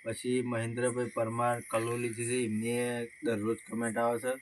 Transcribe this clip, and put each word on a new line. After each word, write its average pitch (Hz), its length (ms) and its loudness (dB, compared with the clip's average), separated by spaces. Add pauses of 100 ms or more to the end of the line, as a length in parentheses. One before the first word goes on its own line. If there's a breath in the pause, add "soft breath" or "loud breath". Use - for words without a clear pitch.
પછી 123 380 0
મહેન્દ્રભાઈ 120 640 0
પરમાર 120 600 0
કલોલીથી 117 580 0
છે, 123 200 2
એમને 120 640 0 (160)
દરરોજ 113 340 0 (140)
કમેન્ટ 113 260 -2
આવે 117 220 4
છે, 127 100 -2 (120)